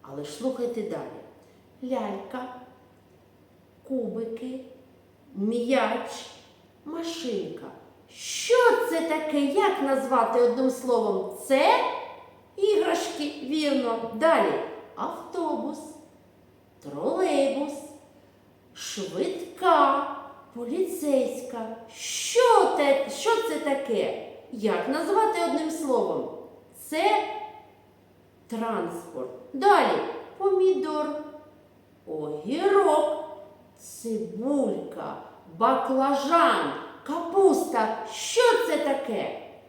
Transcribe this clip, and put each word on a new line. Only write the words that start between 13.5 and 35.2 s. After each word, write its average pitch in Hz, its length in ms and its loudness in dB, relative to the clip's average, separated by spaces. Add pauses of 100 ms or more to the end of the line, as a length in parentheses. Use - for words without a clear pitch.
Далі. 277 400 4 (420)
Автобус, 302 840 -6 (1040)
тролейбус, 294 920 0 (1000)
швидка, 330 1300 0 (460)
поліцейська. 240 1200 -2 (200)
Що 453 680 6 (120)
те, 277 320 4
що 453 260 0 (140)
це 302 100 -2
таке? 240 720 -2 (200)
Як 208 380 -2
назвати 349 540 0
одним 311 280 -2
словом? 254 580 -2 (600)
Це 403 380 2 (1200)
транспорт. 208 840 -6 (240)
Далі. 311 460 4 (380)
Помідор, 370 680 2 (1000)
огірок, 302 1160 2 (520)
цибулька, 220 1400 -4 (400)